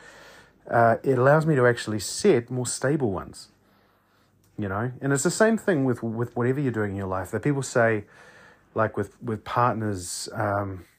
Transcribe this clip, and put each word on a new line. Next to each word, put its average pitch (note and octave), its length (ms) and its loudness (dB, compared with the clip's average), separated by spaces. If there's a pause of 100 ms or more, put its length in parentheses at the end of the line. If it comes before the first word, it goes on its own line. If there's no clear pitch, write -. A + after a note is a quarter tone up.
(680)
uh, A#2 340 6
it C3+ 140 2
allows C#3+ 280 6
me D#3 100 2
to B2 120 4
actually A#2+ 320 0
set B2 500 2
more B2+ 180 -4
stable C3 440 -2
ones, - 380 -10 (1080)
you G2+ 120 -4
know? A2+ 320 -4
And C#3 100 -2
it's C#3 120 0
the F3 80 2
same A3 260 2
thing D#3+ 260 0
with, B2 180 0
with A#2 360 -4
whatever B2+ 240 0
you're C3 100 0
doing G#2+ 200 -2
in G2 60 -6
your G2 100 -6
life. F#2 240 -6
That A2 100 -4
people C#3 220 -2
say, A2+ 420 2 (680)
like, A2 220 -2
with, - 260 -6
with A2 220 -8
partners, G#2+ 880 -2
um, G2+ 520 -4 (140)